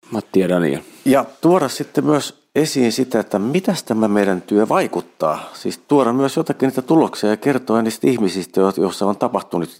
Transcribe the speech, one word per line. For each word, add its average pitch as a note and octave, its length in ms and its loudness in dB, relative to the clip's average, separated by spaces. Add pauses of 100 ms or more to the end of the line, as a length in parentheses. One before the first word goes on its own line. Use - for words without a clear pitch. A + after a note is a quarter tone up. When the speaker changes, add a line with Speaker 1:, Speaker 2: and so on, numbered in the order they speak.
(120)
Speaker 1:
Matti G#2 280 -2
ja F2+ 100 2
Daniel. D#2+ 320 0 (240)
Speaker 2:
Ja C3+ 200 2 (160)
tuoda D#3+ 280 2
sitten - 360 -4
myös C#3+ 500 -2
esiin C#3 360 2
sitä, B2 280 -2
että G2+ 200 -2
mitäs F3 440 -2
tämä A2 240 0
meidän G2 340 2
työ G#2 280 2
vaikuttaa. E2 840 -4
Siis - 240 -8
tuoda C3 360 2
myös C3+ 240 0
jotakin D#3+ 300 -2
niitä C3+ 140 -4
tuloksia B2+ 480 2
ja G#2+ 80 2
kertoa B2 440 0
niistä A2+ 260 -2
ihmisistä, G2 540 0
jo-, F#2+ 160 2
joissa F#2 280 -2
on G#2 120 -2
tapahtunut F#2 520 -4 (100)